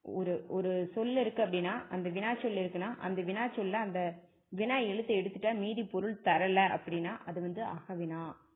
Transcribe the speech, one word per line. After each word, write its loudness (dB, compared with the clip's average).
ஒரு, -2
ஒரு 0
சொல் 0
இருக்கு 2
அப்படின்னா, -2
அந்த -2
வினா 0
சொல் -2
இருக்குன்னா -2
அந்த -2
வினா 0
சொல்ல 0
அந்த 0
வினா 0
எழுத்தை 2
எடுத்துட்டா 0
மீதி 0
பொருள் -2
தரல 6
அப்படின்னா -2
அது -6
வந்து -4
அகவினா. -6